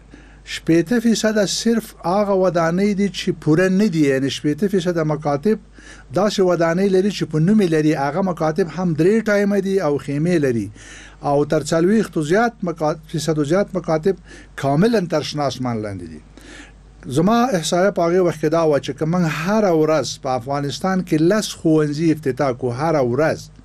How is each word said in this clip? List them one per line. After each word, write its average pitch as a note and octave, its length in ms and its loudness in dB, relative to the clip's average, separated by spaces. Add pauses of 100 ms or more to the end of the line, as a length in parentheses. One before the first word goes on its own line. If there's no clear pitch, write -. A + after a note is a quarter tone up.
(540)
شپېته E3+ 460 0
فیصده A3 460 2
صرف A3+ 400 0 (200)
هغه G3 340 2
ودانۍ F3+ 600 2
دي G3+ 100 2
چې - 220 -4 (120)
پوره F3 260 4
نه G3 180 2
دي. D#3+ 200 0
یعنې C3+ 300 0
شپېته D3+ 360 -2
فیصده F3 300 0
مکاتب D3+ 560 -2 (560)
داسې G3+ 240 0
ودانۍ F3 560 2
لري F#3+ 160 2
چې - 200 -6
په D#3 80 0
نوم G#3 220 4
یې F3+ 100 2
لري. D#3 240 2
هغه C#3+ 260 -2
مکاتب E3+ 460 -2 (100)
هم F3 180 0
درې G3+ 340 2
ټایمه G3+ 380 2
دي F#3+ 140 0
او D3 160 0
خیمې D3+ 500 0
لري. A2+ 200 0 (560)
او C#3+ 220 2
تر D#3 160 0
څلوېښتو E3+ 580 0 (120)
زیات A3+ 220 2 (100)
مکا-، D#3+ 440 -2
فیصدو D3+ 360 -2
زیات F#3+ 320 0
مکاتب E3+ 400 -2 (400)
کاملاً F3+ 500 2 (100)
تر D3+ 60 0
شنه D3+ 220 -6
آسمان B2+ 400 -4
لاندې F#2+ 280 -10
دي. D2+ 100 -18 (840)
زما E3+ 340 2 (140)
احصایه F3 360 0
په F#3+ 180 0
هغې F3+ 200 2
وخت D#3 140 -4
کې D#3 80 0
دا E3 180 2
وه C#3+ 120 2
چې C#3 120 -6
که D#3 140 -6
موږ F3 180 0 (220)
هره G#3 260 2
ورځ D#3 520 0
په C3+ 60 -6
افغانستان C#3+ 800 -4
کې D#3 120 2
لس G3+ 340 0
ښوونځي D#3 560 2
افتتاح C#3 400 -2
کړو، B2 200 -4 (100)
هره D#3 200 0
ورځ B2+ 380 0 (260)